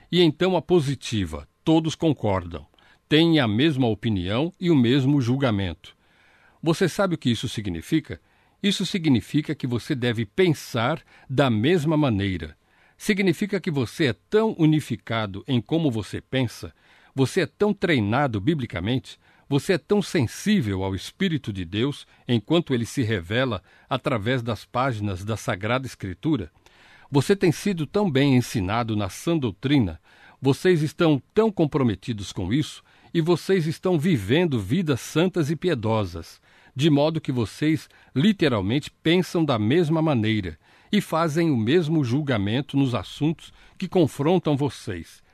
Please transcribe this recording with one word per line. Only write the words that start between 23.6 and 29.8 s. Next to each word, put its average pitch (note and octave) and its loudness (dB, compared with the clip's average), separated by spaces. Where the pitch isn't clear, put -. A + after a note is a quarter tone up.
através B2+ -2
das A2+ -6
páginas G#2 -4
da A2 -4
Sagrada A2+ -4
Escritura, G#2+ -4
você C#3+ 2
tem F#3+ 2
sido E3+ -2
tão G3+ 0
bem C3+ 4
ensinado A2+ 0
na G2+ -2
sã - -4
doutrina, B2 0